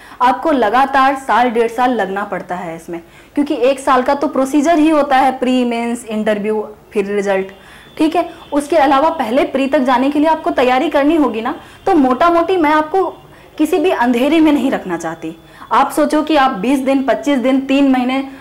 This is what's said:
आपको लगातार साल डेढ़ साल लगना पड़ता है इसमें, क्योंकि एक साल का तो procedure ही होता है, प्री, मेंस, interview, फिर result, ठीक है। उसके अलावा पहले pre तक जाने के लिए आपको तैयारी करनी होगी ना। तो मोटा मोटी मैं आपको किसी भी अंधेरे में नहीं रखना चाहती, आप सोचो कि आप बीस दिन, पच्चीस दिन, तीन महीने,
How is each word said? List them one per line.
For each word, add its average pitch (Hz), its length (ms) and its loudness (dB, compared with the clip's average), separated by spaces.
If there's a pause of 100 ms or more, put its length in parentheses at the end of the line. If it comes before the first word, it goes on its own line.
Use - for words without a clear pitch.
(220)
आपको 262 300 0
लगातार 262 680 2
साल 240 320 0
डेढ़ 226 200 0
साल 254 220 0
लगना 202 320 -4
पड़ता 180 320 -8
है 170 200 -10
इसमें, 170 240 -12 (360)
क्योंकि 294 260 -2
एक 269 180 2
साल 254 220 2
का 277 120 0
तो 285 140 -2
procedure 294 500 0
ही 302 120 4
होता 285 260 2
है, 262 220 2
प्री, 254 260 0
मेंस, 233 420 -4
interview, 214 560 -2 (300)
फिर 196 140 -2
result, 196 400 -2 (520)
ठीक 320 180 0
है। 339 120 0 (240)
उसके 294 240 0
अलावा 294 340 4
पहले 269 360 -2
pre 269 200 -2
तक 285 140 0
जाने 254 300 0
के 294 80 -2
लिए 302 100 2
आपको 320 240 0
तैयारी 262 380 0
करनी 294 260 2
होगी 233 240 0
ना। 254 140 -6 (320)
तो 381 100 2
मोटा 254 340 4
मोटी 339 260 2
मैं 302 160 2
आपको 311 320 0 (540)
किसी 311 200 0
भी 330 120 0
अंधेरे 254 500 2
में 311 120 6
नहीं 262 180 0
रखना 180 260 -4
चाहती, 165 400 -10 (360)
आप 269 180 2
सोचो 302 320 0
कि 311 140 0
आप 262 140 4
बीस 226 280 -2
दिन, 262 240 0
पच्चीस 269 360 0
दिन, 262 220 0
तीन 269 300 2
महीने, 254 380 -2 (120)